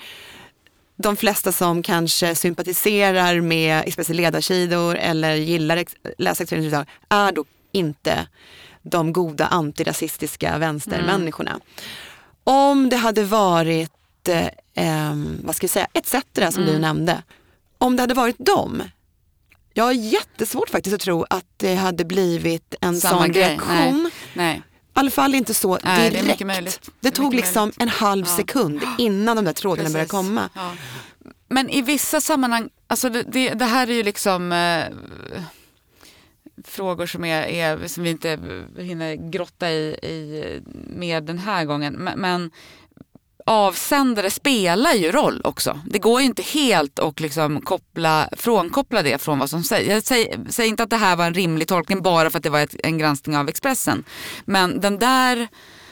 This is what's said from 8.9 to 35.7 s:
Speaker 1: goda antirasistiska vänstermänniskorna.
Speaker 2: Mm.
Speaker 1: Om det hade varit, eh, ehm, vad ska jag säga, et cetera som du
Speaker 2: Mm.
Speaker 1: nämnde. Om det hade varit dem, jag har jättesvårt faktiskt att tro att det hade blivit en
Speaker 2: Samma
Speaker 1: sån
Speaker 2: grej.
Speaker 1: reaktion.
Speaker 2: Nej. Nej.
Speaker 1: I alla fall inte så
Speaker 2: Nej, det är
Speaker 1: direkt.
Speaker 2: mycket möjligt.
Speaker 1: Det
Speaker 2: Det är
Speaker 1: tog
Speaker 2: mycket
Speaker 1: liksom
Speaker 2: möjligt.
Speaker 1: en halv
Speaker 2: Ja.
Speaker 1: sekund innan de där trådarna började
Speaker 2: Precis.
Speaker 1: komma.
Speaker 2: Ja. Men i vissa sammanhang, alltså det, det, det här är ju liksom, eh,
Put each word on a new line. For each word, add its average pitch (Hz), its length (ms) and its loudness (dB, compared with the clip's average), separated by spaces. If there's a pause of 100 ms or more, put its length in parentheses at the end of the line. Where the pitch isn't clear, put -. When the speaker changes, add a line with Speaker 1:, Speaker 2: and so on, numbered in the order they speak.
Speaker 1:
goda 160 340 -2
antirasistiska 160 1120 -4
vänstermänniskorna. 165 920 -2
Speaker 2:
Mm. - 100 -8 (840)
Speaker 1:
Om 277 460 6
det 247 80 2
hade 220 260 2
varit, 170 1080 0
eh, 170 180 2 (280)
ehm, 156 680 -2
vad - 120 -4
ska - 80 -4
jag 180 80 -2
säga, - 220 0
et - 140 -2
cetera - 440 0
som 180 120 0
du 160 60 4
Speaker 2:
Mm. 156 120 2
Speaker 1:
nämnde. 156 420 0 (540)
Om 254 180 4
det 247 80 2
hade 247 100 0
varit 240 240 2
dem, - 460 2 (880)
jag 214 100 2
har 247 80 4
jättesvårt 254 800 -2
faktiskt 208 260 -2
att 190 60 -4
tro 170 280 0
att 180 160 -2 (120)
det 185 180 0
hade 185 300 0
blivit 170 760 0
en 175 200 0
Speaker 2:
Samma 180 200 2
Speaker 1:
sån 175 100 4
Speaker 2:
grej. 185 120 4
Speaker 1:
reaktion. 175 600 2
Speaker 2:
Nej. 339 80 -2 (220)
Nej. 165 240 -2
Speaker 1:
I 151 40 -12 (380)
alla 269 120 2
fall 277 240 2
inte 226 180 0
så 185 300 2
Speaker 2:
Nej, - 0 -
det - 60 0 (180)
är - 40 4
Speaker 1:
direkt. - 160 0
Speaker 2:
mycket - 200 0
möjligt. 190 380 -4
Speaker 1:
Det - 140 -18
Speaker 2:
Det 240 80 0
är 269 40 4
Speaker 1:
tog 269 140 0
Speaker 2:
mycket 240 200 2
Speaker 1:
liksom 214 160 0
Speaker 2:
möjligt. 208 200 -2
Speaker 1:
en 233 80 2
halv 196 400 2
Speaker 2:
Ja. - 60 0
Speaker 1:
sekund 190 460 0 (160)
innan 220 380 2
de 214 100 0
där 151 80 0
trådarna 165 360 -2
började 156 100 -2 (100)
Speaker 2:
Precis. - 20 -8
Speaker 1:
komma. 196 440 -2
Speaker 2:
Ja. 180 160 -8 (800)
Men 262 200 0
i 277 120 0
vissa 285 400 0
sammanhang, 247 480 0 (180)
alltså 240 220 0
det, 233 140 -4
det, 247 300 0
det 240 120 0
här 240 240 2
är 240 40 0
ju 233 100 0
liksom, 180 480 0
eh, 170 320 0 (1800)